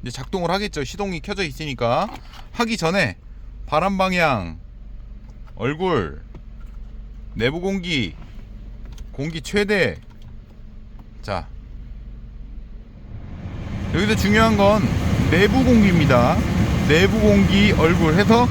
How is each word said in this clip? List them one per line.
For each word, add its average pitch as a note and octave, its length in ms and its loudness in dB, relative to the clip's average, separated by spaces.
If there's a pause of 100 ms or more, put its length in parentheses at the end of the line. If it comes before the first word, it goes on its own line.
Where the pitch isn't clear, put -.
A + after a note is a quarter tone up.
이제 B2 80 -8
작동을 E3+ 400 -4
하겠죠. G3 320 -2
시동이 F3+ 380 -6
켜져 G3 220 -6
있으니까. C#3 640 -2 (440)
하기 A3+ 260 -2
전에 E3 400 0 (480)
바람 F#3+ 320 0
방향, D3+ 600 0 (960)
얼굴, C3+ 680 -2 (1120)
내부 C3+ 260 0
공기, F3 540 -2 (1000)
공기 D#3+ 300 -8
최대. F#3+ 560 0 (1300)
자, F#2 240 -6 (2500)
여기서 G#3 200 2
중요한 G#3+ 420 4
건 G3+ 260 4 (480)
내부 G#3 320 4
공기입니다. E3+ 720 6 (520)
내부 F#3+ 320 6
공기, G3+ 520 6
얼굴 D#3+ 440 4
해서 A3+ 360 6